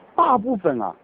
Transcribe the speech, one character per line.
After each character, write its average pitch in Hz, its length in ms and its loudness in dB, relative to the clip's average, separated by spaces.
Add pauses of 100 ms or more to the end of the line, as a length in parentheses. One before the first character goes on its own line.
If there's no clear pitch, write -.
(160)
大 311 220 4
部 233 180 -4
分 156 240 -2
啊 95 240 -6